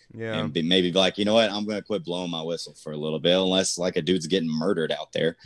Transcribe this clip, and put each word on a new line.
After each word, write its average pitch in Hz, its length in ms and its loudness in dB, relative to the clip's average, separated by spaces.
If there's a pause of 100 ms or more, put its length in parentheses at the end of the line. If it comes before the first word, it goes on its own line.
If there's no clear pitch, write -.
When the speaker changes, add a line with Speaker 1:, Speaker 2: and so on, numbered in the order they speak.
(180)
Speaker 1:
Yeah. 110 220 -6
Speaker 2:
And 90 140 -4
be, 85 80 0
maybe 90 280 4
be 82 80 0
like, 92 200 2
"You 104 80 0
know 107 80 2
what? 110 180 4
I'm 104 140 -6
gonna 104 160 -4
quit 92 240 -6
blowing 87 260 -4
my 82 100 -6
whistle 80 320 -6
for 78 200 -12
a 76 40 -8
little 78 220 -4
bit, 85 180 4
unless, 95 400 2
like, 87 200 -2
a 85 40 2
dude's 80 260 0
getting 92 220 0
murdered 80 420 0
out 76 200 -8
there." 82 240 -2 (100)